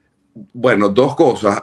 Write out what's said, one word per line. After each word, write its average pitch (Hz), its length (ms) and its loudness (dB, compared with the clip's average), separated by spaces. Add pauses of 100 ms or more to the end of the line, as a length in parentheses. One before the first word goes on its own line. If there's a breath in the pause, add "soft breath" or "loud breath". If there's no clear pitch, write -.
(540 soft breath)
Bueno, 113 340 0
dos 127 280 0
cosas. 107 460 0